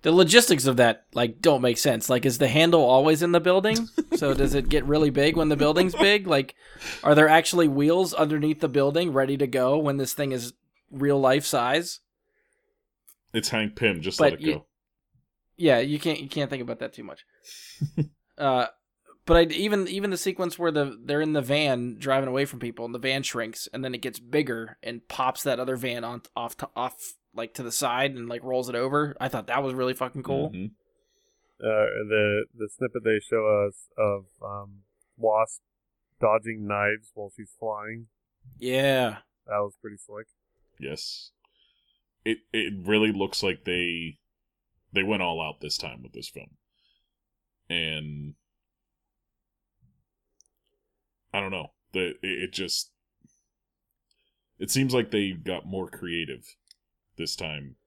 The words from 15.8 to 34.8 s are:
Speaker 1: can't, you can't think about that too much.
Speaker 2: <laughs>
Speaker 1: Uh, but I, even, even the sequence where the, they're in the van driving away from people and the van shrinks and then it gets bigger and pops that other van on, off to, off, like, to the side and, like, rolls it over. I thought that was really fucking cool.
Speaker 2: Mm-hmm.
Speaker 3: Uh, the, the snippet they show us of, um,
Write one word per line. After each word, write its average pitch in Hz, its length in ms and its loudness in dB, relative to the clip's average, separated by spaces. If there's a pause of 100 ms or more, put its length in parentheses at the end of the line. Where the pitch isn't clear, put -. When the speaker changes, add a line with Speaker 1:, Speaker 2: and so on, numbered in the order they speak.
Speaker 1:
can't, 151 220 -2
you 139 100 -14
can't 139 220 -4
think 135 100 -8
about 123 180 -10
that - 140 -10
too 113 100 -18
much. - 220 -18 (720)
Speaker 2:
<laughs> 147 80 0 (320)
Speaker 1:
Uh, 127 300 0 (580)
but 165 120 6
I, 170 60 8 (100)
even, 202 340 0
even 196 240 -4
the 180 60 -4
sequence 185 420 -4
where 170 120 0
the, 139 320 -4
they're 147 180 -2
in 156 120 -2
the 147 80 0
van 127 560 -2
driving 135 320 0
away 139 160 0
from 127 140 -14
people 117 260 -10
and 117 80 -10
the 123 60 -10
van 135 240 -4
shrinks 113 500 -8
and 131 100 -8
then 127 120 -6
it 123 60 -10
gets 123 180 -8
bigger 120 640 -4
and 117 240 -12
pops 131 360 -4
that 127 160 -2
other 127 180 -4
van 120 260 -6
on, 117 180 -10 (140)
off 117 220 -8
to, - 180 -10
off, - 380 -8 (200)
like, 117 220 -10
to 131 80 -12
the 117 80 -8
side 131 440 -2
and, 120 140 -12
like, 120 140 -10
rolls 127 260 -2
it 120 60 -6
over. 143 440 -2
I 131 100 -4
thought 113 180 -6
that 127 160 -2
was 131 100 -4
really 127 200 -2
fucking 127 300 -6
cool. 139 260 -4
Speaker 2:
Mm-hmm. 190 160 -8 (1000)
Speaker 3:
Uh, 107 220 2 (240)
the, 104 360 0 (120)
the 110 180 -8
snippet 123 280 -6
they 110 160 0
show 107 480 0
us - 220 -12 (100)
of, 101 260 -2 (180)
um, 101 360 -14 (380)